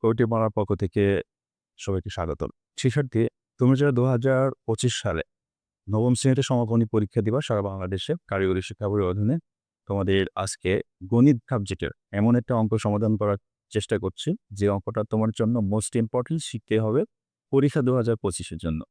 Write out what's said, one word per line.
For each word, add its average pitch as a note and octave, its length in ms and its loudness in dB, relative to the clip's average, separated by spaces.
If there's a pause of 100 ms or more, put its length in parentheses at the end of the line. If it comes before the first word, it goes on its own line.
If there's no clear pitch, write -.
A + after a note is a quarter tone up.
কৌটি A2+ 280 4
মারার A2+ 260 2
পক্ষ G#2 120 0 (140)
থেকে G2+ 200 0 (760)
সবাইকে F#2+ 360 -4
স্বাগতম। D#2 340 -4 (320)
শিক্ষার্থী, B2+ 400 0 (380)
তুমি B2+ 200 6
যারা C#3+ 200 2
দুহাজার C3 480 2 (200)
পঁচিশ A#2 340 0
সালে E2 220 -2 (640)
নবম A2 320 2
শ্রেণীতে C3 300 2
সমাপনী A#2 440 2
পরীক্ষা A2 320 0
দিবা A2 220 0
সারা G#2+ 220 0
বাংলাদেশে F#2+ 420 -6 (180)
কারিগরি F#2+ 380 0
শিক্ষা G#2 220 -6
বোর্ডের G2+ 220 0
অধীনে, G#2 240 0 (520)
তোমাদের G2 360 2 (200)
আজকে - 280 -4 (400)
গণিত B2 260 6 (120)
সাবজেক্টের F#2+ 420 -4 (280)
এমন A2+ 200 4
একটা B2 220 -4
অঙ্ক A2 120 0 (120)
সমাধান G#2+ 340 2
করার G2+ 180 0 (340)
চেষ্টা G#2+ 320 -2
করছি, - 260 -6 (280)
যে G2+ 80 0 (100)
অঙ্কটা A2 260 -4 (100)
তোমার A2 280 0
জন্য A#2 160 2 (160)
most G#2+ 300 -2
important B2 380 -2 (100)
শিখতে - 260 -4 (100)
হবে A2+ 160 2 (520)
পরীক্ষা C#3 340 2
দুহাজার A#2 360 0
পঁচিশের F2 400 -6
জন্য। D#2+ 160 -2 (120)